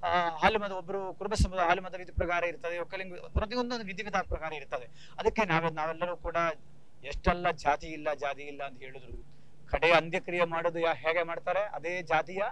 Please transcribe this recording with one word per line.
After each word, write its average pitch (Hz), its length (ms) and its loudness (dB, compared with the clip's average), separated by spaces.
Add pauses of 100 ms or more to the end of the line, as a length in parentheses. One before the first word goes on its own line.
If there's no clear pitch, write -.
ಆ, 175 240 4
ಹಾಲು 170 300 4
ಮತ, 202 120 -2
ಒಬ್ರು 185 440 -4
ಕುರುಬ 190 200 -2
ಸಮುದಾಯ 185 320 4
ಹಾಲು 180 160 4
ಮತ 180 120 -10
ವಿಧಿ 180 180 -10
ಪ್ರಕಾರ 175 320 0
ಇರ್ತದೆ, 170 340 -2
ಒಕ್ಕಲಿಂಗ 185 400 -6
ಪ್ರತಿಯೊಂದು 233 680 -2
ವಿಧಿ 190 180 -8
ವಿಧಾನ 190 260 0
ಪ್ರಕಾರ 156 240 -4
ಇರ್ತದೆ. 135 560 -8 (100)
ಅದಕ್ಕೆ 220 260 4
ನಾವೇ, 165 260 4
ನಾವೆಲ್ಲರೂ 160 460 -2
ಕೂಡ 165 200 -4 (680)
ಎಷ್ಟೆಲ್ಲ 175 460 4
ಜಾತಿ 151 360 2
ಇಲ್ಲ, 151 280 -2
ಜಾತಿ 143 280 -4
ಇಲ್ಲ 143 200 -8
ಅಂತ 139 200 -8
ಹೇಳಿದ್ರು, 131 440 -10 (440)
ಕಡೆ 160 200 6
ಅಂತ್ಯಕ್ರಿಯೆ 170 540 4
ಮಾಡೋದು 165 340 0
ಯಾ-, 165 180 2
ಹೇಗೆ 165 260 2
ಮಾಡ್ತಾರೆ 170 380 0
ಅದೇ 180 420 -2
ಜಾತಿಯ 160 500 2